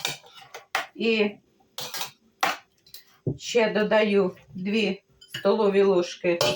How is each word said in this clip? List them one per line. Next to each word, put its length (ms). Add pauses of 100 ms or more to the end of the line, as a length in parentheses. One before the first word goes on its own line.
(960)
І 360 (2000)
ще 360
додаю 600 (200)
дві 480 (160)
столові 640
ложки 580 (160)